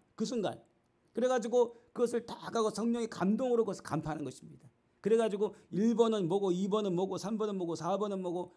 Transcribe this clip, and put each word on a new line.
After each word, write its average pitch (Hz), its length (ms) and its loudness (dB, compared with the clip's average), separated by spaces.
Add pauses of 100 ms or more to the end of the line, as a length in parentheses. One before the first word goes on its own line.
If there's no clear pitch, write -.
(140)
그 220 100 -4
순간. 214 340 -2 (540)
그래가지고 240 640 2 (160)
그것을 233 340 0
다 - 80 -10 (160)
가고 220 200 0
성령의 233 380 -2
감동으로 226 560 2
그것을 196 200 -6
간파하는 151 400 -4
것입니다. 139 440 -14 (340)
그래가지고 208 520 2 (160)
일 220 240 2
번은 220 320 4
뭐고, 196 240 2
이 180 160 0
번은 208 300 0
뭐고, 185 200 -2
삼 208 220 -4
번은 208 180 -2
뭐고, 170 200 -4
사 165 200 -2
번은 196 260 -4
뭐고 175 340 -6